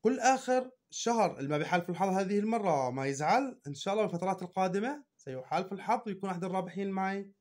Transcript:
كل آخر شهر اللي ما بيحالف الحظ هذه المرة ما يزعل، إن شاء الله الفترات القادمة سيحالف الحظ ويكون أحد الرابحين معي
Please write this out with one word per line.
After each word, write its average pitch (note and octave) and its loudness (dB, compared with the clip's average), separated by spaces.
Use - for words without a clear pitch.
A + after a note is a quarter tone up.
كل B3 4
آخر B3+ 4
شهر A3+ 2
اللي C#3 -6
ما D3 0
بيحالف E3+ 0
الحظ F#3 0
هذه G3 2
المرة G3 2
ما C3+ -2
يزعل، F3+ 0
إن C#3+ -8
شاء G3 -4
الله G#3+ 2
الفترات F#3 -2
القادمة G3 -2
سيحالف D3 -4
الحظ G#3 0
ويكون G3 -6
أحد F3 -4
الرابحين F#3+ -4
معي G3 -4